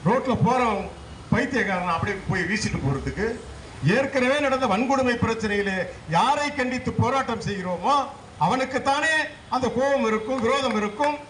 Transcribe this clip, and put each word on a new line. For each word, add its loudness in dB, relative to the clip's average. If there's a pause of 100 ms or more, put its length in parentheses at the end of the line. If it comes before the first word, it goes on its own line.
ரோட்ல 2 (120)
போறவன் 2 (400)
பைத்தியக்காரன் 0
அப்படியே -2 (100)
போய் -2
வீசிட்டு -2
போறதுக்கு. -2 (680)
ஏற்கனவே 2
நடந்த 2
வன்கொடுமை 2
பிரச்சனையிலே 0 (380)
யாரை 4
கண்டித்து -2
போராட்டம் 0
செய்கிறோமோ 0 (500)
அவனுக்குத்தானே 2 (400)
அந்த 0 (120)
கோபம் 2
இருக்கும், -2
விரோதம் 2
இருக்கும். 0 (140)